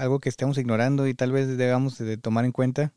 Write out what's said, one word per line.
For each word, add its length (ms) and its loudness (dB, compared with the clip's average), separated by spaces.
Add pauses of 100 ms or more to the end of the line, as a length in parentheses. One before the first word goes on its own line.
algo 180 0
que 120 -2
estemos 260 -2
ignorando 500 2
y 60 0
tal 200 -2
vez 260 0
debamos 400 0
de 180 -4
tomar 300 0
en 60 0
cuenta. 440 0